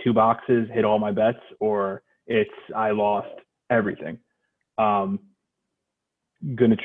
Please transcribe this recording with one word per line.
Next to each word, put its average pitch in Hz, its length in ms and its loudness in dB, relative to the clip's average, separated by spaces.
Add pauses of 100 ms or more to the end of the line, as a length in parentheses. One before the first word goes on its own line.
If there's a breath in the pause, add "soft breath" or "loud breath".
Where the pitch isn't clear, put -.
two 123 80 2
boxes, 113 600 2
hit 110 120 2
all 107 160 2
my 104 100 -2
bets, 110 300 0 (180)
or 101 460 -2 (240)
it's 110 200 0 (280)
I 107 160 0
lost 104 480 -2 (280)
everything. 95 520 -2 (580)
Um, 101 400 0 (1400)
gonna 113 300 4